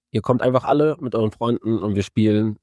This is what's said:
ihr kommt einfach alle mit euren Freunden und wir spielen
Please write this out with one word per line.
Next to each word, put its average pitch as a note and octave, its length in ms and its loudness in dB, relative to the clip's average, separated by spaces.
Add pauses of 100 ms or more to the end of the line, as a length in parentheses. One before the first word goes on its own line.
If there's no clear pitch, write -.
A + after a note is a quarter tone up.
(120)
ihr A2 100 -2
kommt - 200 0
einfach B2+ 220 2
alle D3 360 0
mit B2 140 -8
euren A2 160 0
Freunden A2+ 480 -2
und G2 160 -2
wir G2+ 80 0
spielen G#2+ 600 0